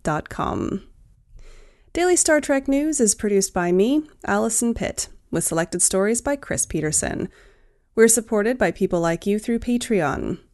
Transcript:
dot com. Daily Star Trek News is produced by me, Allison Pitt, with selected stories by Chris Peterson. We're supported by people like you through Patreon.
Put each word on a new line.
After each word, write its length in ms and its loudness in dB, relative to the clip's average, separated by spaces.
dot 280 -2
com. 580 -4
Daily 240 2
Star 240 4
Trek 300 0
News 320 0
is 140 2
produced 380 0
by 200 0
me, 300 2
Allison 500 0
Pitt, 360 -6
with 140 -2
selected 380 -2
stories 400 2
by 160 -2
Chris 280 -6
Peterson. 640 -4
We're 120 8
supported 500 0
by 140 2
people 300 0
like 240 0
you 140 2
through 200 -2
Patreon. 800 -2